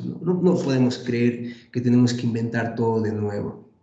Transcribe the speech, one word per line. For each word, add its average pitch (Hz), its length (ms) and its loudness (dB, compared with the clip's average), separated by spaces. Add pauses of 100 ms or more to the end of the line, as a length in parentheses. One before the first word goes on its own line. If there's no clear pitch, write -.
¿no? 123 160 -8
No, 175 200 0
no 175 140 4
podemos 127 440 2
creer 120 540 -2 (180)
que 123 100 -4
tenemos 120 320 4
que 117 140 -2
inventar 113 480 -2
todo 113 260 0
de 107 100 -2
nuevo. 104 560 -6 (140)